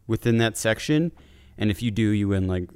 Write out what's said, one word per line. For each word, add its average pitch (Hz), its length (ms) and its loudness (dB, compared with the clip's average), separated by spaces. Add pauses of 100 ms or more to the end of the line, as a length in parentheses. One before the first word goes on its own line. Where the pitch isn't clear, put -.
within 113 300 2
that 113 200 0
section, 151 540 0 (440)
and 107 140 0
if 101 120 -4
you 117 100 -2
do, 107 180 2
you 104 180 0
win, 95 200 0
like, 90 280 -4